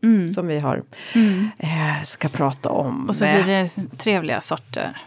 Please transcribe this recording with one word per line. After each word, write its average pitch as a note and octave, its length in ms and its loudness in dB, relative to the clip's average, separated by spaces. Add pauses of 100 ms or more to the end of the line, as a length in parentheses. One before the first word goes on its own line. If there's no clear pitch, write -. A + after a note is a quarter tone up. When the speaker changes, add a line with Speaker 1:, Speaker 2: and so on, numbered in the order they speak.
Speaker 1:
Mm. G3+ 300 4
Speaker 2:
som F3+ 140 -2
vi D3+ 120 0
har, C#3 240 -2 (320)
Speaker 1:
Mm. G#3 320 4 (120)
Speaker 2:
eh, D#3 440 -2
ska - 240 -2
prata C#3 420 -2
om. - 400 -2
Speaker 1:
Och G3+ 60 -2
så G#3 100 0
blir G3 200 4
det F#3+ 520 -2
trevliga E3 440 0
sorter. - 640 -6